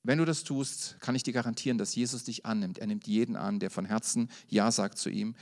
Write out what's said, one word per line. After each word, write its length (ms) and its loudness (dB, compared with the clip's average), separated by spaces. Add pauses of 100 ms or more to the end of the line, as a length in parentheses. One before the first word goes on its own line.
wenn 160 4
du 60 6
das 200 0
tust, 560 -4
kann 140 0
ich 80 0
dir 120 -2
garantieren, 420 0
dass 180 0
Jesus 300 -2
dich 220 -8
annimmt. 320 -2
Er 80 -6
nimmt 200 -4
jeden 300 2
an, 240 -2
der 100 -2
von 140 -4
Herzen 460 0 (180)
Ja 240 6
sagt 240 0
zu 140 -4
ihm 320 -2